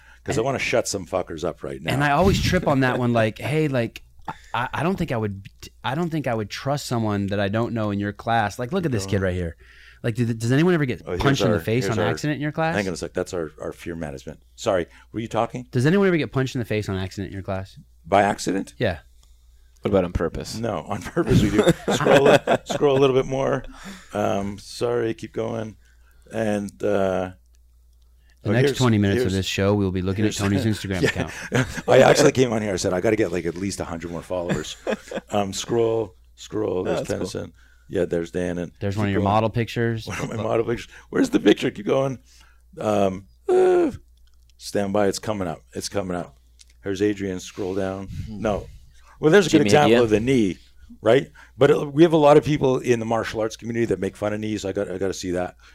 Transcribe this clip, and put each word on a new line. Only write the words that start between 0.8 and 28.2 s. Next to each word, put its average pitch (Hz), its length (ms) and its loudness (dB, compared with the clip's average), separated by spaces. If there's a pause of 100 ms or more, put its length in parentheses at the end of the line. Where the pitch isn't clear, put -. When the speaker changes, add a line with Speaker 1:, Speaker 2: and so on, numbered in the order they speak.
Speaker 1:
some 92 200 -6
fuckers 85 360 -6
up 82 200 -6
right 67 180 -10
now. 80 140 -6
Speaker 2:
And 143 100 0
I 143 60 2
always 180 320 4
trip 180 260 0
on 135 120 2
that 123 180 2
one, 120 140 0
Speaker 1:
<laughs> 117 100 4
Speaker 2:
like, 110 160 -2
"Hey, 151 300 0
like, 120 340 -4 (500)
I, 120 220 -4
I 117 80 -4
don't 185 140 0
think 175 140 -4
I 127 60 -2
would, 101 300 -4 (360)
I 120 120 -4
don't 170 160 -2
think 156 160 -4
I 120 80 -2
would 107 160 -4
trust 139 360 -4
someone 104 420 -2
that 101 120 -2
I 101 80 0
don't 110 240 -2
know 107 200 -2
in 101 60 -2
your 101 140 -2
class." 110 460 -2
Like, 123 140 -6
look 185 120 -2
at 139 80 -2
this 98 140 -2
kid 98 60 -6
Speaker 1:
Keep 98 80 2
going. - 40 -2
Speaker 2:
right 90 100 0
here. 85 220 -4 (460)
Like, 117 140 -2
do, 120 160 0
does 117 200 -2
anyone 170 220 4
ever 147 100 2
get 101 220 -4
Speaker 1:
Oh, 92 60 -6
here's 90 100 -4
Speaker 2:
punched 135 180 2
in 95 100 2
Speaker 1:
our, 87 80 4
Speaker 2:
the 80 60 -8
face 113 220 0
Speaker 1:
here's 107 120 -2
Speaker 2:
on 87 60 0
Speaker 1:
our, 85 60 0
Speaker 2:
accident 110 260 -4
in 135 60 -6
your 147 100 -4
class? 160 240 -2
Speaker 1:
hang 101 100 -2
on 90 80 -4
a - 20 -8
sec. - 180 -8
That's 90 180 -4
our, 82 180 -4 (100)
our 82 120 -8
fear 82 240 -10
management. 73 440 -10 (140)
Sorry, 92 320 0 (260)
were 107 80 -8
you 113 80 -6
talking? 117 420 -4
Speaker 2:
Does 123 160 2
anyone 196 200 4
ever 180 120 2
get 127 120 -4
punched - 240 -2
in 131 40 -4
the 113 80 -4
face 107 240 -2
on 95 80 -2
accident 95 300 -8
in - 40 -16
your 95 100 -10
class? 95 360 -8 (280)
Speaker 1:
By 98 160 6
accident? 98 540 -2
Speaker 2:
Yeah. 92 220 -2 (840)
Speaker 3:
What 104 120 -4
about 95 120 4
on 87 80 -4
purpose? 82 460 -4
Speaker 1:
No, 107 300 -4
on 101 120 -6
purpose 185 400 0
we 104 100 2
do. 202 120 4 (160)
Speaker 2:
<laughs> - 160 -2
Speaker 1:
Scroll 143 320 6
a, 135 400 4
scroll 139 320 2
a - 20 6
little 135 160 6
bit 131 100 2
more. 131 380 -2 (480)
Um, 101 460 -2
sorry, 120 560 -4
keep - 180 -14
going. 113 440 -6 (560)
And, 104 380 -2 (120)
uh, 95 480 0 (1120)